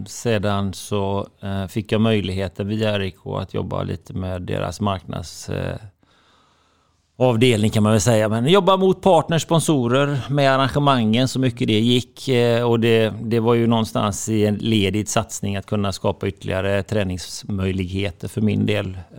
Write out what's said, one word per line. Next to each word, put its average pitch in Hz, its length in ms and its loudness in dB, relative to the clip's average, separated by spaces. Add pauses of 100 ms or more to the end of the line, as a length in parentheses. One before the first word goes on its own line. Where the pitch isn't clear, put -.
sedan 101 680 -2
så, 98 560 -4 (140)
eh, 98 240 -6
fick 107 260 -6
jag 107 80 2
möjligheten 98 680 -2
via 107 220 -2
R 101 120 -2
I 95 80 -4
K 98 260 -12
att 98 180 -8
jobba 95 280 -4
lite 95 320 -8
med 92 280 -6
deras 98 380 -6
marknads-, - 720 -8
eh, - 240 -6 (1400)
avdelning 117 520 4
kan 107 120 2
man 107 100 4
väl 110 80 4
säga. 110 280 4
Men 117 200 0
jobba 190 280 6
mot 190 260 2
partners, 165 400 4
sponsorer, 143 760 2 (120)
med 139 240 4
arrangemangen 131 720 2
så 135 120 -4
mycket 123 280 0
det 110 120 4
gick. 123 480 0
Eh, 120 420 2
och 113 100 4
det, 113 420 4
det 117 180 0
var 120 140 2
ju 117 120 2
någonstans 110 600 0
i 107 180 2
en 104 80 2
ledig 101 540 0
satsning 101 480 -4
att 95 100 -8
kunna 101 260 -2
skapa - 360 -4
ytterligare 98 540 -2
träningsmöjligheter 95 1500 -4
för - 120 -6
min 104 260 0
del, 101 320 -2 (200)